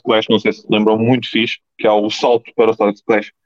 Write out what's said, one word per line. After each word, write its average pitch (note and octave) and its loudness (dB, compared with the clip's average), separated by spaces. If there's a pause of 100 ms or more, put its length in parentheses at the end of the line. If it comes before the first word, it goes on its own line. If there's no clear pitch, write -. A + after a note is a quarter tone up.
Clash, A2 0
não A2 2
sei G#2+ -2
se - -14
lembram, G#2+ 2
muito A#2 0
fixe, A#2+ -4 (200)
que - -2
é G#2+ 4
o G#2+ 0
salto A#2 -2
para A2+ 2
o - -6
Silent G#2 -2
Clash. G#2+ -2 (160)